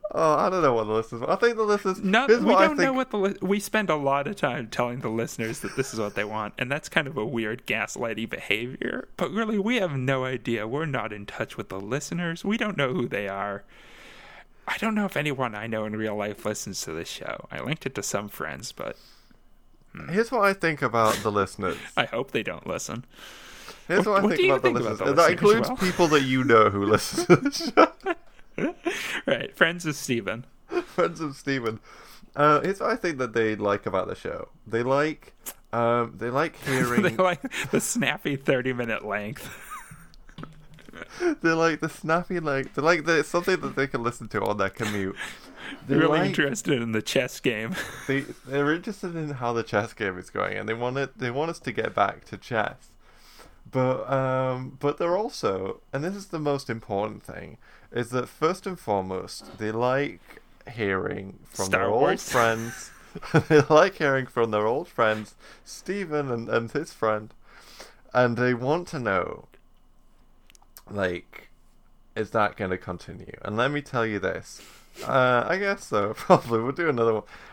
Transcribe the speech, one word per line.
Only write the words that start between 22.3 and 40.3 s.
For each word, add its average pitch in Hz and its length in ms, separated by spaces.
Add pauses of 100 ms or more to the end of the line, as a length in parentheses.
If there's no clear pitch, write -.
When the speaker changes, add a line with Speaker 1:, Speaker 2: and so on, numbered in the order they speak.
Speaker 2:
they 117 120
don't 90 240
listen. - 380 (840)
Speaker 1:
Here's 196 180
Speaker 2:
What, 214 60
Speaker 1:
what 196 60
I 196 40
Speaker 2:
what 208 80
Speaker 1:
think - 100
Speaker 2:
do 359 60
you 381 80
Speaker 1:
about - 80
the 127 60
Speaker 2:
think 120 120
about 120 120
Speaker 1:
listeners. 220 60
Speaker 2:
the - 120
Speaker 1:
And 143 80
that 170 40 (200)
Speaker 2:
listeners, 208 140
Speaker 1:
includes 220 120
Speaker 2:
Will? - 80
Speaker 1:
people 180 320
that 147 140
you 131 220
know 110 260
who 101 160
listen 107 400
to 175 100
the 277 140
show. - 680
Speaker 2:
<laughs> - 60 (1000)
Right, - 300
friends 170 300
of 147 100
Steven. 113 480 (240)
Speaker 1:
<laughs> 349 200
Friends 170 340
of 143 140
Steven. 117 440 (560)
Uh, 147 240
here's 190 200
what 220 100
I 165 60
think 165 200
that 127 160
they 110 240
like 101 300
about 92 220
the 90 60
show. - 340 (180)
They 113 160
like, 143 500 (400)
um, 117 460
they 113 100
like 147 340
Speaker 2:
<laughs> - 40
Speaker 1:
hearing 127 360
Speaker 2:
They 135 140
like 185 240 (300)
the 233 100
snappy 147 560
thirty-minute 123 720
length. 104 480
<laughs> - 1900